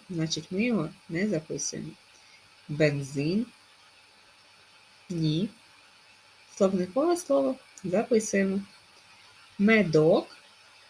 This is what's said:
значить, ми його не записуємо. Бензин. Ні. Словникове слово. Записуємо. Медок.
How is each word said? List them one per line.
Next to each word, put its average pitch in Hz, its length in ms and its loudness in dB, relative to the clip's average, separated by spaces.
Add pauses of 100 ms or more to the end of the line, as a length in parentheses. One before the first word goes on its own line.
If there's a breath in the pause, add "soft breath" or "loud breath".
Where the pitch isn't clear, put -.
(100)
значить, 160 400 -4
ми 190 140 -2
його 202 240 -2 (200)
не 175 200 -2
записуємо. 151 640 -6 (800 soft breath)
Бензин. 147 800 -2 (1600)
Ні. 165 380 -2 (1080)
Словникове 196 600 2
слово. 269 400 0 (280)
Записуємо. 196 760 0 (1000)
Медок. 196 760 4 (540)